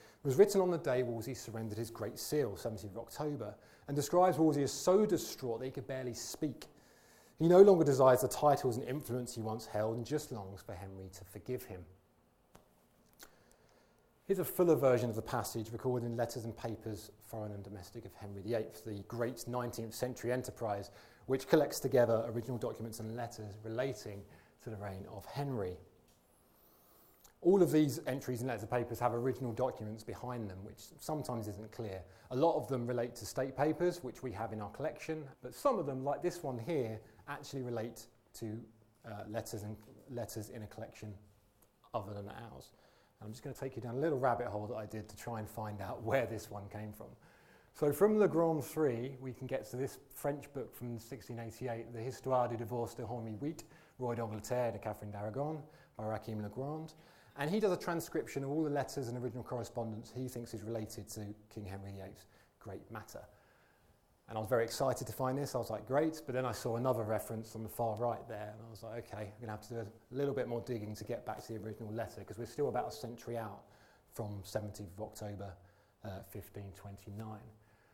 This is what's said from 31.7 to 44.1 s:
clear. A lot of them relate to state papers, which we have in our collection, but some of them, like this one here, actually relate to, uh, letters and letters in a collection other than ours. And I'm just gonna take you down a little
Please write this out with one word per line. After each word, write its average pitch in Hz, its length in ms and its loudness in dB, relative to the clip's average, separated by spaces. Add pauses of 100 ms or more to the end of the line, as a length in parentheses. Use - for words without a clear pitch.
clear. 95 320 -6 (260)
A 131 60 -2
lot 156 200 6
of 147 120 -2
them 123 180 0
relate 120 300 0
to 107 100 -10
state 135 320 -2
papers, 160 460 2
which 123 180 -8
we 127 120 -4
have 104 200 -4
in 107 80 -4
our 101 80 -6
collection, 156 540 -4 (180)
but 123 140 -12
some 254 240 2
of 151 80 -2
them, 131 160 -2
like 139 180 0
this 175 220 -2
one 127 160 -2
here, 113 400 0 (280)
actually 139 360 -6
relate 117 420 -4 (300)
to, 110 240 -6 (460)
uh, 104 220 -10
letters 107 360 -6
and 107 120 -6 (360)
letters 113 380 -6
in 117 120 -10
a 104 60 -8
collection 107 480 -12 (800)
other 104 180 -4
than 101 160 -8
ours. 123 440 -14 (460)
And 104 80 -12
I'm 110 40 -8
just 120 120 -12
gonna 135 120 -8
take - 200 -6
you 113 60 -6
down 120 140 -4
a 127 40 0
little 147 200 2